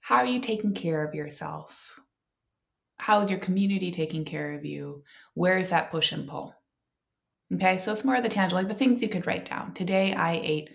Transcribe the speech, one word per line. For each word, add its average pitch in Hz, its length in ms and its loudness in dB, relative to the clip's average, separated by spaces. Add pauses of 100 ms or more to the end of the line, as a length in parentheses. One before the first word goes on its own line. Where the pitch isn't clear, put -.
How 247 160 2
are 254 100 4
you 247 120 0
taking 214 360 -2
care 156 280 -2
of 151 120 -6
yourself? 151 840 -12 (960)
How 208 240 4
is 196 100 0
your 185 80 0
community 190 500 0
taking 160 340 -2
care 147 300 -6
of 147 100 -10
you? 143 400 -8 (300)
Where 180 240 4
is 185 140 0
that 170 180 2
push - 220 0
and - 160 -8
pull? - 260 -10 (960)
Okay, 185 280 4
so 208 120 -4
it's - 140 -4
more 262 80 4
of 254 80 2
the 226 80 0
tangible, 185 320 2
like, 190 60 -2
the 208 80 -4
things 247 260 4
you 214 80 0
could 180 160 -2
write - 200 -4
down. - 280 -8
"Today 190 400 2
I 170 200 2 (100)
ate 151 320 -2